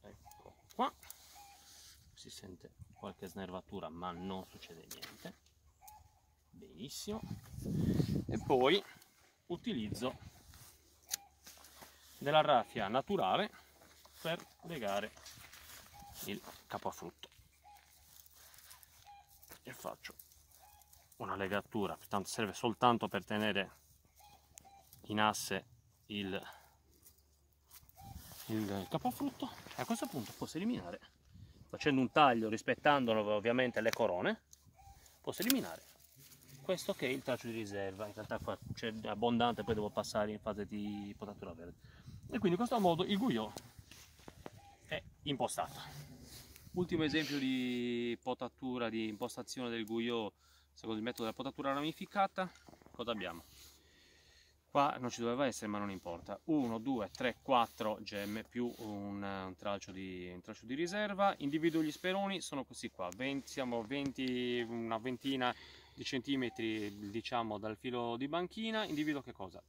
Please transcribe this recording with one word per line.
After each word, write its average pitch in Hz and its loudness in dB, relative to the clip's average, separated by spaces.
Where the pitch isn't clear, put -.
Ecco - -20
qua, 247 0
si - -16
sente - -16
qualche 98 -10
snervatura 92 -8
ma 87 -6
non 92 -6
succede 82 -18
niente, - -12
benissimo, - -8
e - 0
poi 143 8
utilizzo 175 -2
della 147 8
raffia 120 6
naturale 135 4
per 170 -4
legare 107 -2
il - -4
capofrutto - -8
e - -14
faccio - -10
una 98 -4
legatura, 98 0
tanto 98 0
serve 107 0
soltanto 117 4
per 95 -2
tenere 104 2
in 107 0
asse 101 4
il, 104 -2
il 101 0
capofrutto, 254 -2
e - -4
a - 0
questo 233 -2
punto 110 -4
posso - -6
eliminare, 190 -2
facendo 139 4
un 120 4
taglio, 120 8
rispettando 123 6
ovviamente 117 4
le 110 6
corone, 110 2
posso - -4
eliminare 196 -4
questo 190 -2
che - -4
è - 0
il 135 -2
tralcio 123 -4
di 117 -4
riserva. 101 -4
In 104 -12
realtà 107 -6
qua 101 -4
c'è 113 -4
abbondante, 113 2
poi 113 2
devo 104 0
passare 107 0
in 107 -6
fase 104 -4
di 104 -6
potatura 104 -10
verde, 85 -16
e 247 -2
quindi 196 6
in 170 6
questo 240 2
modo 175 6
il 202 2
guyot 113 0
è - -6
impostato. - -2
Ultimo 170 2
esempio 147 2
di 123 2
potatura, 123 -2
di 110 0
impostazione 120 -4
del 117 -2
guyot 113 0
secondo 110 -4
il 107 -2
metodo 120 -2
della 110 -2
potatura 139 -2
ramificata. 180 0
Cosa 117 -4
abbiamo? 87 -6
Qua 143 4
non 123 -4
ci 117 -6
doveva 120 2
essere, 113 -2
ma 104 -2
non 104 -2
importa. 87 -8
Uno, 127 2
due, 113 -2
tre, 123 -2
quattro 113 4
gemme 104 -4
più 120 -2
un, 101 -4
un 95 -4
tralcio 101 -4
di, 92 -8
un 90 -10
tralcio 107 -14
di 117 -4
riserva. 196 2
Individuo 156 2
gli 156 2
speroni, 190 0
sono 135 -4
questi 117 -8
qua. 92 -4
Venti, 131 -2
siamo 120 0
venti, 123 0
una 113 -2
ventina 127 0
di 135 -10
centimetri, 113 0
diciamo, 110 -2
dal 107 -4
filo 120 -2
di 135 -2
banchina. 214 -2
Individuo 151 0
che 123 -12
cosa? 92 -10